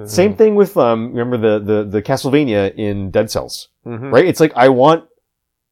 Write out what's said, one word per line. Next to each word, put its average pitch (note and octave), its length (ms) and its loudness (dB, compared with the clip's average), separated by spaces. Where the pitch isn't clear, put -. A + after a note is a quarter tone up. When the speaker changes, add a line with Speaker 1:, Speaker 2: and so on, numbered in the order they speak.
Speaker 1:
Same G3+ 280 0
Speaker 2:
Mm-hmm. G3 60 -10
Speaker 1:
thing G#3+ 160 4
with, G3+ 220 0
um, A#2 380 0
remember B2 240 -4
the, G#2+ 260 2
the, G#2+ 200 0
the G#2 180 -4
Castlevania C3 720 -2
in G2+ 340 -6
Dead A2 200 -2
Cells, - 380 -10
Speaker 2:
Mm-hmm. A#2+ 240 -12
Speaker 1:
right? D3+ 160 4
It's E3+ 140 -2
like, D#3 140 2
I B2 140 6
want D3 360 2